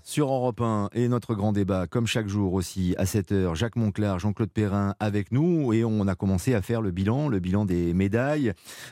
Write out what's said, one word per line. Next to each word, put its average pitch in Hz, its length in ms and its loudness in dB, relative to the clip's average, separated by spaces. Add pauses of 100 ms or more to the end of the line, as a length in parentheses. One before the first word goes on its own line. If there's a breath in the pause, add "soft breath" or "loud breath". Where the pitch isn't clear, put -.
sur 143 280 0
Europe 127 300 0
un 107 320 0
et 120 140 2
notre 120 280 0
grand 104 160 0
débat, 98 340 0
comme 117 220 -2
chaque 107 200 -2
jour 98 260 0
aussi 92 440 0
à 92 80 0
cette 98 260 -2
heure, 92 220 2
Jacques 110 220 -2
Monclar, 104 420 0
Jean-Claude 104 320 -2
Perrin 101 500 0
avec 104 320 -2
nous 147 420 2
et 113 100 4
on 107 240 0
a 92 80 0
commencé 98 400 0
à 95 80 0
faire 117 180 -2
le 104 80 -2
bilan, 107 380 0
le 107 120 0
bilan 92 260 0
des 87 280 0
médailles. 117 600 2 (380 loud breath)